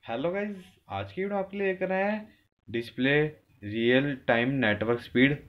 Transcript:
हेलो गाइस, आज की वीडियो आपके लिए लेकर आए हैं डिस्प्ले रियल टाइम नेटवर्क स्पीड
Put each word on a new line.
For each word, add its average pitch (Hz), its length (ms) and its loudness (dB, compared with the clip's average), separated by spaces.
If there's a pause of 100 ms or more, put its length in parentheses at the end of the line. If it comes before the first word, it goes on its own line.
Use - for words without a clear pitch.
हेलो 131 220 -2
गाइस, 202 260 -6 (340)
आज 98 220 -6
की 185 100 -6
वीडियो 202 160 -2
आपके 190 180 -6
लिए 196 100 -2
लेकर 185 260 -2
आए 190 100 0
हैं 214 260 -4 (420)
डिस्प्ले 131 520 0 (420)
रियल 123 520 2 (100)
टाइम 120 220 4
नेटवर्क 120 520 2
स्पीड 139 360 2 (120)